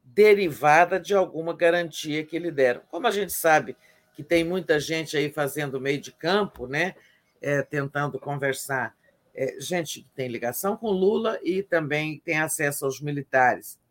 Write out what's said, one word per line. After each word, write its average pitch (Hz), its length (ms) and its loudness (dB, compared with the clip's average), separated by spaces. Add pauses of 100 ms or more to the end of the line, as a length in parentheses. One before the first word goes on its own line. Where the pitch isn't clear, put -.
derivada 175 960 6
de 180 160 -2
alguma 165 400 0
garantia 160 720 0
que 160 140 -8
lhe 170 120 -6
deram. 135 300 2 (100)
Como 170 160 -2
a 226 40 2
gente 196 220 -2
sabe 147 440 2 (380)
que - 80 -14
tem 170 200 2
muita 165 380 0
gente 156 380 -4
aí 147 120 0
fazendo 143 480 -4
meio 139 220 -2
de - 120 -16
campo, 180 540 -2
né? 156 280 -2 (480)
É, 143 180 0
tentando 143 580 -4
conversar, 135 800 -4 (380)
é, - 240 -4
gente 143 440 -6
que - 80 -20
tem 131 180 -8
ligação 120 480 -4
com 226 140 -4
Lula 220 520 0
e 185 200 -2
também 156 640 -2
tem 156 140 -2
acesso 151 460 -2
aos 135 160 -4
militares, 131 800 0 (120)